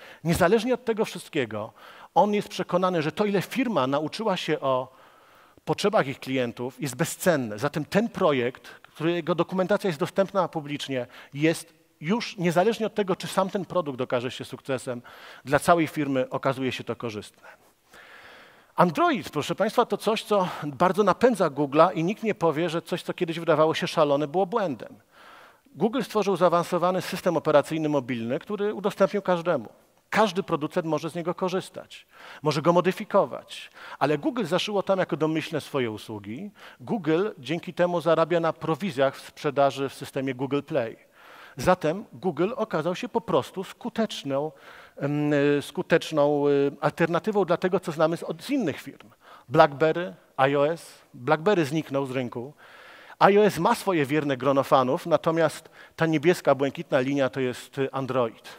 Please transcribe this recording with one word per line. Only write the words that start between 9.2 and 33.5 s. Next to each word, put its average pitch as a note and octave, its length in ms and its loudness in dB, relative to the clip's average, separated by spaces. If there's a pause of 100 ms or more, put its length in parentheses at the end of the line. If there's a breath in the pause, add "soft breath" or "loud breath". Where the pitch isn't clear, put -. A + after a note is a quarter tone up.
dokumentacja F#3 520 0
jest D3+ 120 -2
dostępna F#3 480 0
publicznie, C#3+ 600 -6 (260 loud breath)
jest D#3 400 0 (280)
już F#3+ 360 -2
niezależnie F3+ 480 2
od G3 100 -6
tego, F#3+ 200 0
czy - 120 -8
sam F#3+ 220 0
ten F#3+ 160 -4
produkt D3 360 -4
okaże B2 300 -2
się - 140 -12
sukcesem, B2 560 -8 (440 loud breath)
dla C#3 140 2
całej E3+ 280 4
firmy C#3 420 -2
okazuje C3 420 -2
się - 120 -10
to A2+ 120 -6
korzystne. G#2 520 -10 (1300 loud breath)
Android, F3+ 540 2
proszę D3+ 260 -4
państwa, G#3+ 300 2
to G3+ 120 -2
coś, G#3+ 260 -2
co G3 240 2 (160 loud breath)
bardzo E3 400 2
napędza G3 460 4
Google'a D3 460 4
i D#3+ 80 0
nikt G3+ 200 -2
nie G#3+ 120 0
powie, E3 340 0
że D#3+ 120 -4
coś, - 220 -6
co F3+ 100 -6
kiedyś E3 260 -4
wydawało D#3+ 340 4
się - 140 -4
szalone, D3 400 2
było F3+ 180 0
błędem. F3+ 500 -4 (800 loud breath)
Google A3 260 0
stworzył G3+ 340 0
zaawansowany F3 640 2
system F3 360 -2
operacyjny D3+ 520 2
mobilny, B2 500 -2
który G#3 340 -6
udostępnił G3+ 480 0
każdemu. E3+ 480 -2 (400)
Każdy G3 340 2
producent D3+ 420 -2
może D3+ 240 -4
z C#3+ 60 -10
niego E3+ 200 -4
korzystać, - 720 -6 (360 loud breath)
może D3 200 0
go E3 120 6
modyfikować, F3+ 960 0 (300 loud breath)